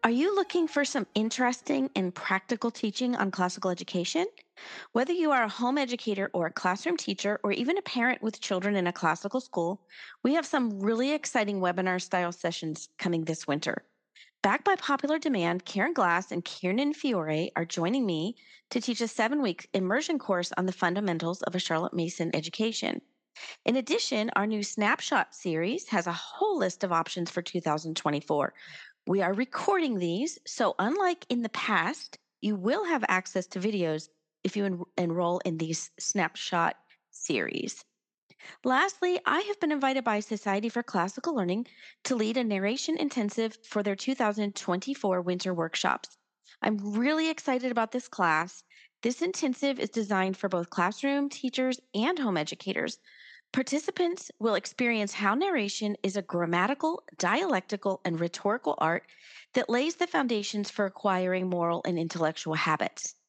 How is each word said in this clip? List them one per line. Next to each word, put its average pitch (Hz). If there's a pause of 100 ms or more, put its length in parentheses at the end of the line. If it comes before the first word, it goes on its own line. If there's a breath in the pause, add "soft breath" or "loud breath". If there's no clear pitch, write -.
Are 233 (100)
you 403
looking 349
for 285
some 262
interesting 247
and 185
practical -
teaching 240
on 196
classical 185
education? 180 (680 loud breath)
Whether 262
you 330
are 254
a 214
home 240
educator 226
or 170
a 165
classroom 202
teacher, 202
or 202
even 277
a 392
parent 247
with 220
children 196
in 180
a 175
classical 185
school, 180 (420 loud breath)
we 269
have 320
some 226
really 226
exciting 208
webinar 185
style 175
sessions 165 (100)
coming 170
this 156
winter. 147 (580 loud breath)
Backed 202
by 392
popular 294
demand, 185
Karen 233
Glass 185
and 175
Kiernan 254
Fiore 165
are 170
joining 202
me 175 (340 loud breath)
to 240
teach 233
a 226
seven-week 233
immersion 233
course 175
on 185
the 185
fundamentals 175
of 175
a 185
Charlotte 165
Mason 170
education. 214 (640 loud breath)
In 233
addition, 254
our 202
new 214
Snapshot 214
series 180
has 180
a 175
whole 370
list 190
of 190
options 165
for 180
two 175
thousand 160
twenty-four. 147 (520 loud breath)
We 196
are 180
recording 254
these, 180
so -
unlike 349
in 240
the 226
past, 202 (240)
you 208
will 247
have 320
access 185
to -
videos 175 (340)
if 190
you 202
en-, 175 (160)
enroll 175
in 165
these 160
Snapshot - (340 soft breath)
series. - (800 loud breath)
Lastly, 359
I 311
have 415
been 302
invited 269
by 214
Society 208
for 233
Classical 202
Learning 202 (380 loud breath)
to 262
lead 220
a 247
narration 214
intensive 226
for -
their 196
two 262
thousand 208
twenty-four 185
winter 180
workshops. - (420 loud breath)
I'm 214 (160)
really 302
excited 254
about 226
this 247
class. 170 (400 loud breath)
This 247
intensive 277
is 214
designed 190
for 190
both 175
classroom 277
teachers 254 (140)
and 285
home 214
educators. - (540 loud breath)
Participants 320
will 220
experience 214
how 208
narration 226
is 196
a 196
grammatical, 185 (160)
dialectical, 196
and 165
rhetorical 202
art 165 (520 loud breath)
that 254
lays 269
the 359
foundations 226
for 208
acquiring 185
moral 170
and 175
intellectual 160
habits. - (120)